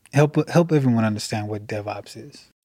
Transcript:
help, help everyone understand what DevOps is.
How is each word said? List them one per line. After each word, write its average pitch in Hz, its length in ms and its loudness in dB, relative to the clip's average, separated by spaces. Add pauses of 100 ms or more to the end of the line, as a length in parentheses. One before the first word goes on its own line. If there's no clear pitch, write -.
(120)
help, 147 360 2
help 165 240 2
everyone 123 320 4
understand 107 420 -4
what 104 220 -8
DevOps 104 480 -10
is. - 320 -20 (160)